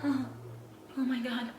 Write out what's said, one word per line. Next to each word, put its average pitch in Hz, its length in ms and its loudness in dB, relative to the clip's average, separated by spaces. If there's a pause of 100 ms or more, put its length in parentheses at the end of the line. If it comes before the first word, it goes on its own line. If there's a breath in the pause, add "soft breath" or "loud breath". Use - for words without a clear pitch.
Oh, 262 220 4 (720)
oh 269 40 2
my 254 200 4
God. 233 380 0